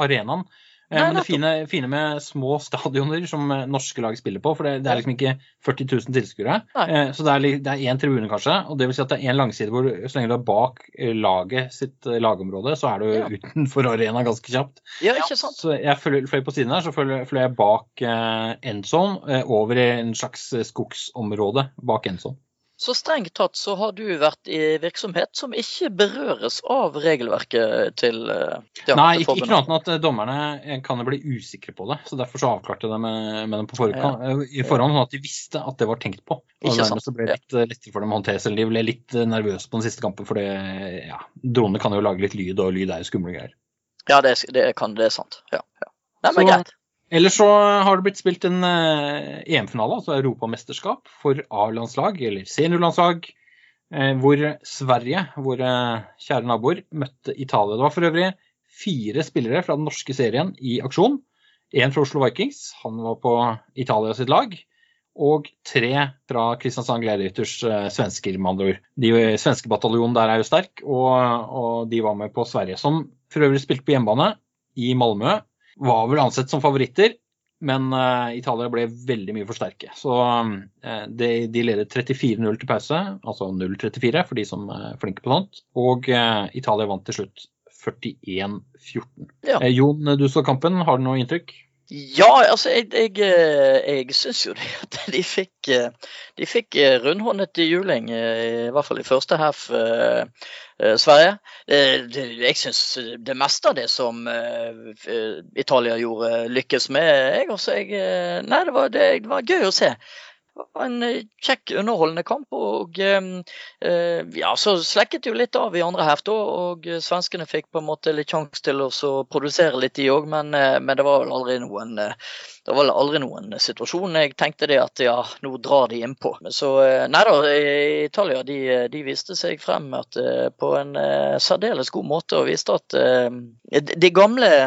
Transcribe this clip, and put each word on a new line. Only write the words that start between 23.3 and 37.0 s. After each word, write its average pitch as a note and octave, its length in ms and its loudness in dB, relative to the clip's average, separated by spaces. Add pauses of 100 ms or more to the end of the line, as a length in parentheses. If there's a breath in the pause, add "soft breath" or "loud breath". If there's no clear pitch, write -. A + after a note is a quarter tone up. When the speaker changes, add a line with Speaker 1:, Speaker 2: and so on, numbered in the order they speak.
Speaker 2:
tatt F#3+ 160 0
så G3+ 240 -6
har G#3 160 -2
du G#3 80 -14 (160)
vært - 320 0
i D#3 320 0
virksomhet E3+ 460 -4 (100)
som B3+ 160 -10
ikke B3 400 -4
berøres G3+ 600 0 (120)
av G#3 300 0
regelverket A#2+ 1000 0
til, A#2 320 -2
eh, - 300 -2 (300)
ja, C3+ 100 6
Speaker 1:
Nei, E3 160 8
Speaker 2:
til E3 80 0
Speaker 1:
ikke, C#3+ 140 2
ikke B2+ 100 -2
Speaker 2:
forbundet. - 20 -4
Speaker 1:
noe G#3 140 6
annet C#3+ 60 -6
enn D#3+ 80 0
at, D#3+ 120 -4
eh, E3 140 0
dommerne, C#3+ 640 -2
eh, C#3 140 -8
kan C3 180 -6
jo A#2+ 60 -6
bli C#3 180 -4
usikre A#2 500 -10
på F#2 160 -12
det, C#3+ 120 -4 (100)
så C#3 80 -8
derfor B2+ 240 -6
så B2+ 80 4 (100)
avklarte - 220 -10
jeg A2 80 -4
det A2 100 -4
med, A2 480 -6
med G#2+ 120 -4
dem G#2+ 80 -6
på - 100 -16
forkant, B2+ 420 0
Speaker 2:
Ja. B2+ 60 -6
Speaker 1:
eh, C#3 320 -4
i B2+ 80 -2
forhånd, C3 240 4
sånn D3 160 4
at - 80 -16
de C#3 80 -8
visste - 420 -10
at C3+ 140 -10
det A#2 80 2
var A#2 160 -2
tenkt G2 240 -8
på. B2+ 80 -2
Og - 80 -16 (200)
Speaker 2:
Ikke A#2 200 2
Speaker 1:
dermed A2 180 0